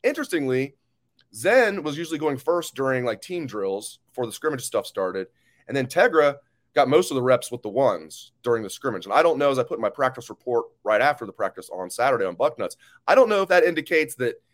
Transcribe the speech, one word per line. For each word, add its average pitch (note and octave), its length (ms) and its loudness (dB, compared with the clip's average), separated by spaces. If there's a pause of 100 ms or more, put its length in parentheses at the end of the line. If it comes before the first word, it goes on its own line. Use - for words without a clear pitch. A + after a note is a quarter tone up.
Interestingly, C#3 720 -2 (580)
Zen G3 480 2
was D3+ 160 -4
usually D#3+ 200 -6
going D3 200 -2
first F3 360 -2
during, C3 300 0
like, A2 160 -2
team F3 260 -8
drills G2+ 600 -6
before B2+ 200 -6
the G#2+ 60 -10
scrimmage D3 300 -4
stuff - 240 -4
started. F#2+ 400 -4 (400)
And C3 100 -6
then C3 100 0
Tegra D#3 500 2 (380)
got C#3 140 4
most A#2 220 4
of C#3+ 60 -6
the B2 60 -2
reps B2+ 280 2
with A#2+ 120 -10
the G#2+ 60 -8
ones G2 640 -2 (100)
during A#2 200 0
the F#2+ 80 -10
scrimmage. G#2 360 -8
And G2+ 60 -6
I C#3+ 100 4
don't D#3+ 140 2
know, C#3+ 140 2
as C3 80 0
I A#2+ 60 0
put A#2 120 -8
in A2+ 60 -6
my G#2 80 0
practice B2+ 400 -4
report A#2 360 -2 (180)
right G#2+ 160 2
after C3+ 260 0
the F#2+ 60 -12
practice F#2 380 -6
on F#2 200 -8
Saturday A#2+ 340 0
on F2+ 120 -4
Bucknuts, B2 400 -2 (320)
I E3 60 4
don't B3 140 6
know G3+ 140 2
if F#3 60 -2
that F3+ 160 6
indicates D#3+ 520 0
that A#2+ 240 -4 (140)